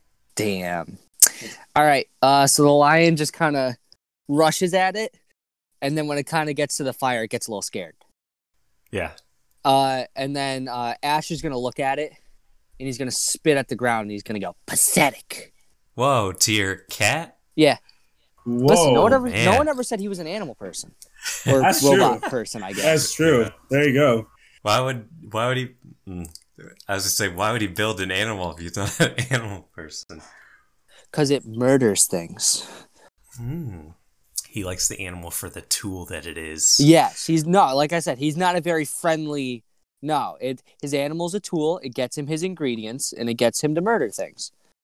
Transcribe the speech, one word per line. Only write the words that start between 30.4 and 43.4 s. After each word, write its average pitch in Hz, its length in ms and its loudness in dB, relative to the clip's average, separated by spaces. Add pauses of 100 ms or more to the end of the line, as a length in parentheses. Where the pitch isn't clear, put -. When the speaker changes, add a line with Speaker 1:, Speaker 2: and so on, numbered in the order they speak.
Speaker 1:
'Cause 147 180 0
it 139 160 -2
murders 120 600 2
things. 87 600 -4 (680)
Speaker 2:
Hmm. 117 540 -10 (580)
He 104 160 -10
likes 90 240 -6
the 98 180 -6
animal 90 240 -12
for 87 200 -10
the 87 120 -16
tool 92 460 -6
that 80 180 -10
it 82 120 -10
is. 80 420 -2
Speaker 1:
Yes, 160 480 6
he's 160 180 0
not, 170 300 4
like 147 180 0
I 170 60 -2
said, 143 180 -4
he's 147 200 -4
not 180 180 0
a 175 60 0
very 165 240 -2
friendly, 147 800 -4 (380)
no, 127 400 -4
it, 127 200 -6 (200)
his 143 120 -6
animal's 160 420 -4
a 208 40 -2
tool, 165 440 -2
it 123 100 -12
gets 127 240 -6
him 143 100 -8
his 160 160 -4
ingredients, 127 720 -6
and 117 160 -4
it 117 60 -2
gets 120 280 0